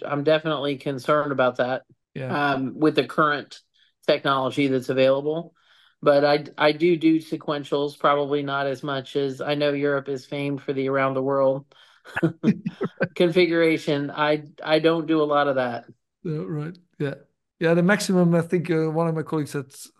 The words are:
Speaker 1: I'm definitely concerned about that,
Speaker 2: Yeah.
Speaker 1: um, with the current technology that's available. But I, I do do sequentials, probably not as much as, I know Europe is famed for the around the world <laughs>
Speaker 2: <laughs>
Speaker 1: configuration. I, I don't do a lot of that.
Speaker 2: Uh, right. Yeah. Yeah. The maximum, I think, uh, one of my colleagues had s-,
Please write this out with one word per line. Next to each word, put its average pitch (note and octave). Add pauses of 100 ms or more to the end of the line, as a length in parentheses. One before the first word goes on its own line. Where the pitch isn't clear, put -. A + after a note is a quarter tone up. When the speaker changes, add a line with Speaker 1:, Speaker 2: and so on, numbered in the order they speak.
Speaker 1:
I'm C#3+
definitely D3+
concerned C#3+
about B2+
that, B2+ (300)
Speaker 2:
Yeah. C#3+
Speaker 1:
um, C3+
with D3+
the C#3
current D3 (440)
technology C#3
that's C3
available. C#3+ (480)
But C#3+
I, D3 (120)
I D3+
do E3+
do D#3+
sequentials, D3
probably C#3+
not C#3
as C3
much C#3
as, C#3
I D3
know D3
Europe C#3+
is C3
famed C#3+
for C#3+
the C3+
around C3+
the C3
world C3+ (560)
<laughs> -
Speaker 2:
<laughs> -
Speaker 1:
configuration. E3
I, D3+ (200)
I D#3
don't D#3+
do D#3+
a D3+
lot C#3+
of C#3
that. B2 (400)
Speaker 2:
Uh, E3
right. E3 (220)
Yeah. C#3+ (440)
Yeah. E3
The F3
maximum, F#3
I E3+
think, E3
uh, D#3+
one E3
of E3
my D#3
colleagues D3+
had C#3
s-, - (100)